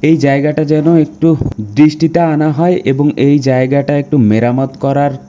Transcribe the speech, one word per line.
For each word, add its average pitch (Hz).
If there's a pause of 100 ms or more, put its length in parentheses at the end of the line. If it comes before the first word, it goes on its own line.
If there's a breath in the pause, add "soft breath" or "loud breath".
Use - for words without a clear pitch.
এই 156
জায়গাটা 143
যেন 151 (180)
একটু 165 (460)
দৃষ্টিতে 156 (140)
আনা 151
হয় 175 (100)
এবং 135 (120)
এই 143 (140)
জায়গাটা 135
একটু 139 (120)
মেরামত 120 (100)
করার 139 (180)